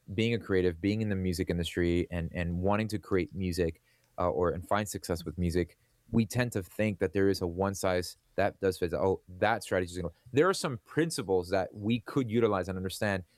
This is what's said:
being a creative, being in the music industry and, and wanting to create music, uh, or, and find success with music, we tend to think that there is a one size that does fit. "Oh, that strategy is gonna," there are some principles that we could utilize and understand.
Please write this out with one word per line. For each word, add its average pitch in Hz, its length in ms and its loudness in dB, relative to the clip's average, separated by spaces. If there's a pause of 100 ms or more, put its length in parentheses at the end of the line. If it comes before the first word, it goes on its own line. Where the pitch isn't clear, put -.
(160)
being 113 200 2
a 113 40 -2
creative, 90 420 2
being 101 220 2
in 107 60 -2
the 101 80 0
music 92 340 0
industry 85 600 2
and, 85 240 -4
and 87 240 -2
wanting 101 300 0
to 104 100 -4
create 87 360 -2
music, 87 460 -2 (380)
uh, 90 120 2
or, 85 200 2
and 87 180 -6
find 104 200 0
success 85 360 -4
with 85 140 -8
music, 87 380 0 (340)
we 113 160 2
tend 123 260 -2
to 101 100 -2
think 104 360 -2
that 92 140 0
there 98 160 4
is 95 120 0
a 92 60 0
one 95 280 -2
size 90 420 -2 (200)
that 98 240 0
does 95 180 0
fit. 82 160 -2
"Oh, 87 280 2 (160)
that 104 240 2
strategy 92 300 0
is 90 60 -8
gonna," 85 140 -6 (200)
there 151 160 4
are 190 60 2
some 135 300 -4
principles 98 680 0
that 95 240 0
we 107 260 0
could 127 300 -2
utilize 104 380 2
and 92 100 -6
understand. 95 460 -2 (140)